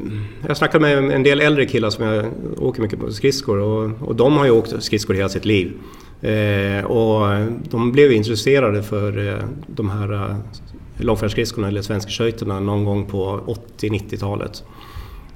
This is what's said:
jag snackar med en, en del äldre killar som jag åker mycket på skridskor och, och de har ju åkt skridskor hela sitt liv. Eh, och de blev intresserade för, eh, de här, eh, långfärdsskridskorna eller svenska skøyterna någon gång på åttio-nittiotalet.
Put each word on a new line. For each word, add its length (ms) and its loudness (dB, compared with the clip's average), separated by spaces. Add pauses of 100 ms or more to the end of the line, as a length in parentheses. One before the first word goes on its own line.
(460)
jag 100 -2
snackar 220 4
med 180 4
en, 140 2
en 120 2
del 180 6
äldre 240 4
killar 240 0
som 160 -2
jag 200 0 (320)
åker 240 -2
mycket 180 -2
på 120 -6
skridskor 460 0
och, 340 0 (100)
och 140 -4
de 220 6
har 80 4
ju 60 6
åkt 320 2
skridskor 300 0
hela 160 2
sitt 160 -4
liv. 280 2 (480)
Eh, 640 0
och 420 2 (420)
de 220 0
blev 200 8
intresserade 720 2
för, 440 -2
eh, 160 -4 (240)
de 220 -4
här, 240 -4
eh, 220 -4 (640)
långfärdsskridskorna 680 -2
eller 140 -2
svenska 300 -4
skøyterna 480 -2
någon 260 0
gång 200 0
på 400 -4
åttio-nittiotalet. 1200 -6 (720)